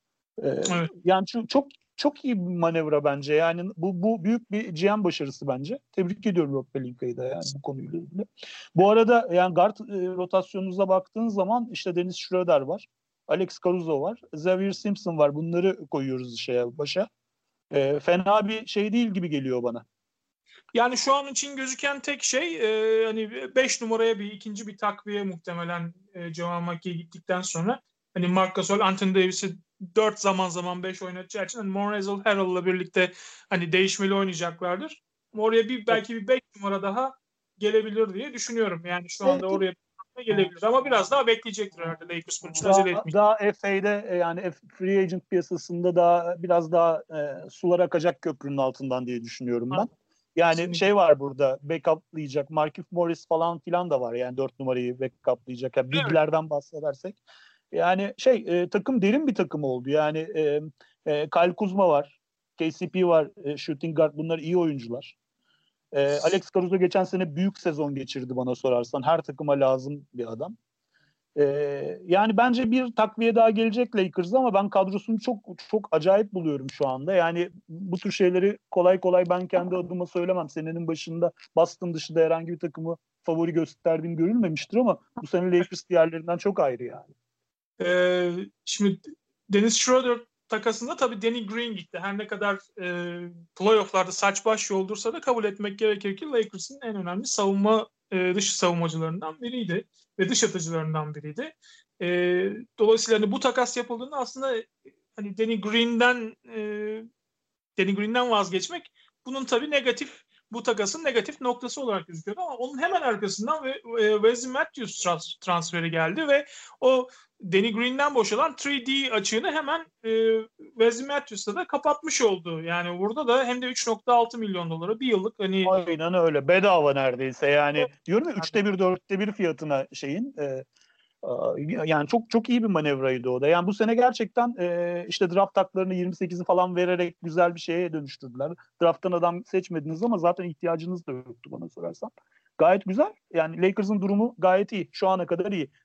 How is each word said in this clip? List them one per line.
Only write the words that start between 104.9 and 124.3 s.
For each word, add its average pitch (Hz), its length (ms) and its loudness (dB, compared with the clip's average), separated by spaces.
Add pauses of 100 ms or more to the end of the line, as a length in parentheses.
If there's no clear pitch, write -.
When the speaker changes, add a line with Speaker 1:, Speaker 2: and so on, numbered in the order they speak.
Speaker 2:
hani 202 220 -8
Danny 226 220 0
Green'den, 233 760 0 (120)
e, 226 120 -10 (1160)
Danny 196 160 2
Green'den 233 360 0
vazgeçmek 202 640 -2 (340)
bunun 262 180 -8
tabii 262 260 -2
negatif, 277 540 -2 (280)
bu 233 100 -8
takasın 226 420 -2
negatif 247 360 -2
noktası 247 420 -6
olarak 202 240 -2
gözüküyordu 180 340 -10
ama 320 160 -6
onun 254 260 -8
hemen 359 200 0
arkasından 233 640 -2
ve, 262 60 -4 (340)
e, 214 80 4
Wesley 233 400 2
Matthews 277 520 -4
trans-, 170 360 -4
transferi 170 500 -2
geldi 165 380 0
ve 285 180 2 (340)
o 254 280 4 (340)
Danny 196 300 2
Green'den 262 420 0
boşalan 247 420 0
three 277 300 -4
D 269 260 0
açığını 220 400 0
hemen, 311 340 -4 (180)
e, 226 60 -2 (480)
Wesley 233 480 0
Matthews'la 277 480 -6
da 349 120 -4
kapatmış 294 560 -2
oldu. 170 400 0
Yani 175 360 -4
burada 226 300 -2
da 254 160 4
hem 247 180 -2
de 254 40 -4
üç 247 220 -4
nokta 226 260 0
altı 233 240 2